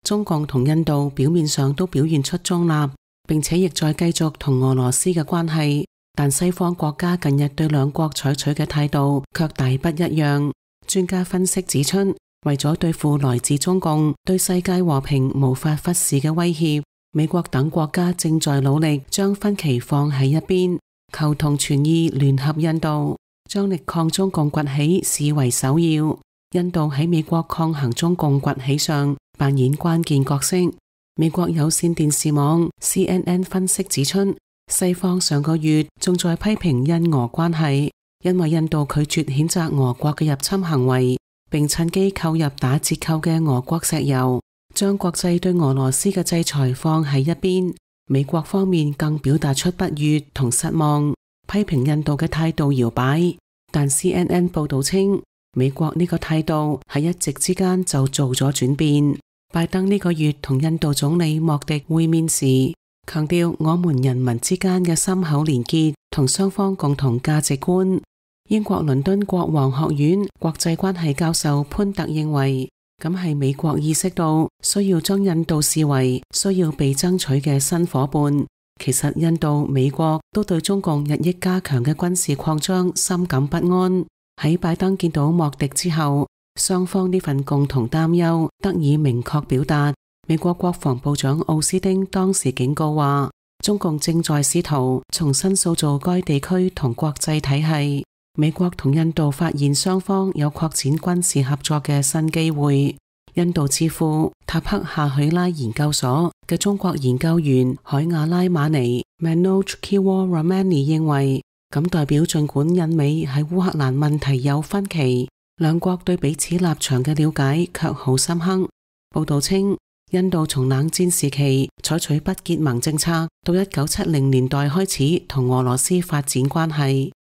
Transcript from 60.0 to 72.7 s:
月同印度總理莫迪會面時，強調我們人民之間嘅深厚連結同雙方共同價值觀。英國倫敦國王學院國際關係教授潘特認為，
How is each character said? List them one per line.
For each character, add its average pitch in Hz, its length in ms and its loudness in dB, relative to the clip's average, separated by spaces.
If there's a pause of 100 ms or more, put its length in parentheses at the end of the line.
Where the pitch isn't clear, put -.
月 151 220 0 (100)
同 131 180 0
印 160 160 0
度 147 160 0
總 151 240 0
理 160 220 0
莫 156 260 0
迪 151 220 -4
會 165 180 2
面 160 240 2
時， 131 440 2 (340)
強 156 200 -4
調 170 300 0
我 160 180 2
們 170 220 2
人 127 180 2
民 123 240 0
之 - 180 -2
間 180 280 0
嘅 170 100 2
深 185 280 0
厚 151 200 0
連 135 200 0
結 156 320 0 (160)
同 - 160 2
雙 196 240 0
方 196 240 -2
共 147 200 0
同 127 240 0
價 151 220 0
值 139 160 -2
觀。 185 420 0 (480)
英 214 160 0
國 185 200 -2
倫 139 180 2
敦 196 240 0
國 180 200 0
王 143 260 2
學 151 240 0
院 170 320 2 (120)
國 160 140 -2
際 165 220 -2
關 190 180 -2
係 160 220 -2
教 160 180 0
授 147 300 0
潘 202 280 -2
特 185 140 -4
認 156 240 -2
為， 135 400 0 (320)